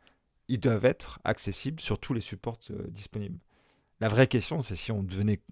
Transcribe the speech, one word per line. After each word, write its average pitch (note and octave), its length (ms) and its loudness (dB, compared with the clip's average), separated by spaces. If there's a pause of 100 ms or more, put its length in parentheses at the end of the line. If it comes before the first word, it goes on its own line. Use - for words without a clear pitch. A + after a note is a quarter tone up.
(480)
ils B2 120 0
doivent A2+ 260 4
être - 380 0
accessibles A2 580 -2
sur - 180 0
tous - 140 -4
les A2+ 80 0
supports, A2+ 380 -8 (100)
euh, - 200 -8
disponibles. G2+ 500 -8 (600)
La A2 100 2
vraie B2 180 8
question, C#3 340 0
c'est G2 140 -6
si - 160 -6
on G#2 100 -2
devenait, F#2+ 400 0 (100)